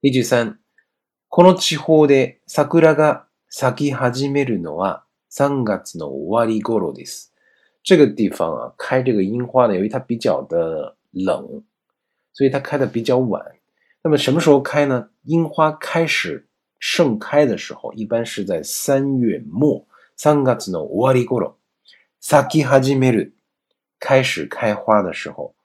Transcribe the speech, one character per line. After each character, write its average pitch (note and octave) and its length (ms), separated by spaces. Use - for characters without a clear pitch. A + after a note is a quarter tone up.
例 C#3 100
句 B2+ 100
三、 A2+ 380
こ - 140
の F#3 120
地 E3 220
方 D#3 280
で C3+ 420
桜 D#3 480
が D3 320
咲 C#3 420
き - 20
始 B2+ 360
め C#3 160
る A2 140
の D#2 160
は F#2 280
三 C#3 340
月 G2 340
の D#2 120
終 C#2+ 200
わ A#2 160
り A2 160
頃 F#2+ 320
で - 120
す。 - 260
这 F#3 140
个 C#3+ 100
地 G#2+ 220
方 E2 220
啊， C2+ 280
开 C3 240
这 B2+ 100
个 G2+ 100
樱 A#2+ 220
花 B2 220
呢， G2+ 80
由 F#2 80
于 G#2+ 40
它 B2+ 120
比 B2 180
较 G2+ 240
的 E2 560
冷， - 520
所 C#3 140
以 - 20
它 C#3 100
开 C3+ 200
得 C3 80
比 A2+ 160
较 B2+ 160
晚。 A#2 240
那 E3 80
么 D3+ 80
什 C3+ 160
么 E3 60
时 D#3+ 100
候 C#3 100
开 D3 280
呢？ B2 220
樱 D#3+ 220
花 D#3 260
开 E3 340
始 - 400
盛 A#2 400
开 D3 260
的 A2 100
时 - 200
候， - 180
一 G#2+ 100
般 A#2 220
是 G#2 180
在 F2 200
三 C#3 560
月 A2 180
末， A#2 380
三 D3 260
月 A#2 280
の E2+ 160
終 A2 180
わ C3 80
り B2 120
頃。 A#2+ 320
咲 C#3+ 280
き D#3 180
始 C3+ 320
め C3 140
る、 G2+ 220
开 C3+ 240
始 - 240
开 G#2+ 260
花 G#2 300
的 E2+ 100
时 - 160
候。 - 240